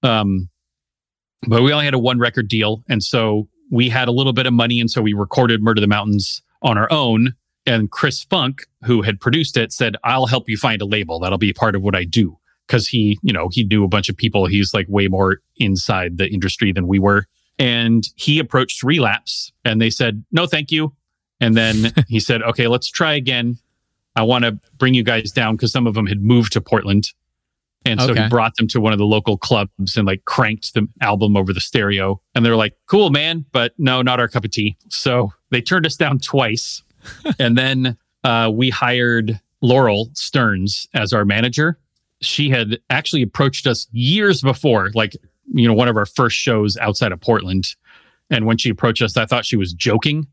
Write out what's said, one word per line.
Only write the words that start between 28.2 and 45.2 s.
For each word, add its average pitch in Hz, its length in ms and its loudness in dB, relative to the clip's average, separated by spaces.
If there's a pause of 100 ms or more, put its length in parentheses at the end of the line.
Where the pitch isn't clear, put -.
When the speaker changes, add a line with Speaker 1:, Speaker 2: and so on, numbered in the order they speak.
Speaker 1:
he 110 40 0
brought 113 280 2
them 113 120 0
to 120 120 0
one 110 120 2
of 104 60 0
the 104 80 2
local 107 320 2
clubs 101 580 -2
and, 104 100 2
like, 98 180 -2
cranked 110 500 -4
the 107 140 0 (120)
album 104 360 2
over 95 160 0
the - 80 -4
stereo. 98 600 -2 (140)
And 120 100 2
they're 117 120 4
like, 107 180 0 (120)
"Cool, 196 240 4
man, 156 420 -2
but 120 260 0
no, 127 240 0
not 123 180 0
our 117 80 0
cup 98 160 -4
of 110 60 -6
tea." 104 260 -4 (120)
So 123 440 -2 (180)
they 123 100 0
turned 170 260 2
us 147 100 -2
down 139 220 2
twice. 117 680 -2
Speaker 2:
<laughs> - 500 -8
Speaker 1:
And 120 180 2
then, 131 400 0 (280)
uh, 117 280 2
we 127 180 0
hired 120 720 0 (220)
Laurel 120 520 4
Stearns 101 760 -2
as 107 200 -2
our 104 120 2
manager. 120 540 0 (420)
She 147 300 -2
had 117 300 -2 (100)
actually 139 320 -2
approached 135 460 -2
us - 240 -2
years 160 500 0
before, 117 520 2
like, 110 220 -2 (380)